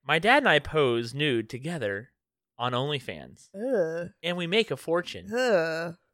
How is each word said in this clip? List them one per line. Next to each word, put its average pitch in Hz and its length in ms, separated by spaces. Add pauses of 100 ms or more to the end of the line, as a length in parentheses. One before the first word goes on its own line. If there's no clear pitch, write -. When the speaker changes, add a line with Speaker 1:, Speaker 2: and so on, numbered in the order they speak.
Speaker 1:
My 147 140
dad 220 200
and 269 100
I 156 120
pose 120 540
nude 131 360
together 123 600 (480)
on 120 140
OnlyFans. 123 840
Speaker 2:
Ugh. 180 560 (120)
Speaker 1:
And 175 140
we 175 100
make 214 240
a 139 60
fortune. 165 560
Speaker 2:
Ugh. 170 640 (180)